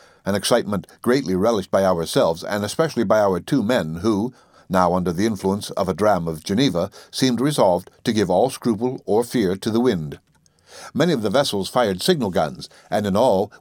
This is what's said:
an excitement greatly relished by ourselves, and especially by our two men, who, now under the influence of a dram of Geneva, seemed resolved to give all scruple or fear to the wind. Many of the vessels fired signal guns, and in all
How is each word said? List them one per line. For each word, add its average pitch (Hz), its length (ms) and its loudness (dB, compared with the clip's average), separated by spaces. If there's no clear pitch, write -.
an 98 100 0
excitement 104 520 0
greatly 95 340 0
relished 101 360 0
by 98 140 2
ourselves, 85 580 0
and 104 220 -4
especially 147 380 -2
by 107 160 2
our 98 200 2
two 123 240 -2
men, 95 340 -2
who, 104 360 0
now 90 260 4
under 90 200 0
the 95 120 0
influence 101 460 -2
of 98 160 -2
a 92 60 0
dram 90 340 0
of 78 160 -6
Geneva, 98 460 0
seemed 127 280 0
resolved 117 520 0
to 123 80 -2
give 104 180 2
all 101 200 2
scruple 123 560 -4
or 107 180 0
fear 101 320 0
to 107 160 -6
the 113 80 2
wind. 90 400 -2
Many 160 200 2
of 113 100 -2
the 104 80 -2
vessels 107 380 0
fired 104 320 0
signal 139 280 0
guns, 78 400 -2
and 104 160 -2
in 95 100 0
all 104 460 2